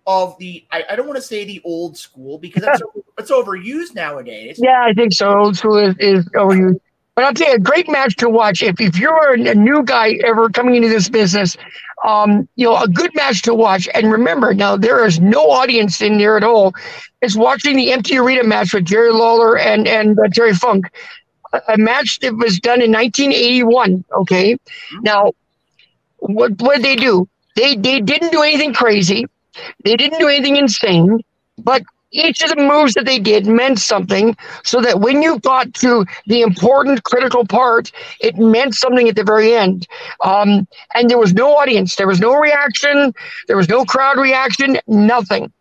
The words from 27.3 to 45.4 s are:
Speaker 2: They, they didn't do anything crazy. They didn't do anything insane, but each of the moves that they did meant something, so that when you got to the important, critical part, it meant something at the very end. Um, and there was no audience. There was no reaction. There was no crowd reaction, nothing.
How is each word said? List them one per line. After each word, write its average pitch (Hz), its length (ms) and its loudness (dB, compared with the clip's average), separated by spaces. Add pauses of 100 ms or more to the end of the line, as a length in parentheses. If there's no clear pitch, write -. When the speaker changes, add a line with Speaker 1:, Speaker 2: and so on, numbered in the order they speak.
Speaker 2:
They, 262 180 0
they 254 240 -2
didn't 302 320 -2
do 320 100 2
anything 302 320 0
crazy. 208 520 0 (580)
They 226 140 0
didn't 294 220 -2
do 311 80 2
anything 285 280 0
insane, 214 640 2 (380)
but 254 260 -2 (280)
each 311 300 -4
of 320 80 -2
the 320 60 -4
moves 285 400 2
that 254 100 -2
they 262 140 -2
did 202 260 0
meant 240 340 2
something, 202 560 -2 (280)
so 247 180 -2
that 214 180 2
when 269 220 2
you 311 180 0
got 262 360 -2
to 240 300 2 (200)
the 233 160 0
important, 247 640 2
critical 247 420 0
part, 240 460 0 (280)
it 180 180 -2
meant 226 360 2
something 247 340 2
at 208 80 0
the 214 80 -2
very 220 300 2
end. 190 340 0 (340)
Um, 202 460 0 (280)
and 240 140 2
there 240 100 2
was 190 140 4
no 269 220 4
audience. 233 420 0
There 196 100 -2
was 190 120 0
no 233 160 2
reaction. 285 800 0 (340)
There 202 100 0
was 175 120 2
no 240 160 0
crowd 269 320 0
reaction, 262 720 -2
nothing. 214 720 0